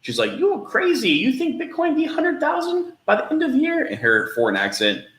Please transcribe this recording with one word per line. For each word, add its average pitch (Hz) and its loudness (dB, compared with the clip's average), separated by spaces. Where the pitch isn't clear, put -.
She's - -6
like, 107 0
you're 381 0
crazy. 311 2
You 160 2
think 302 -2
Bitcoin 330 -2
be 311 0
one - -6
hundred 330 0
thousand 349 -2
by 208 4
the 208 -6
end 311 0
of 311 0
the 254 2
year? 330 0
And - -6
her 113 2
foreign 113 2
accent 101 0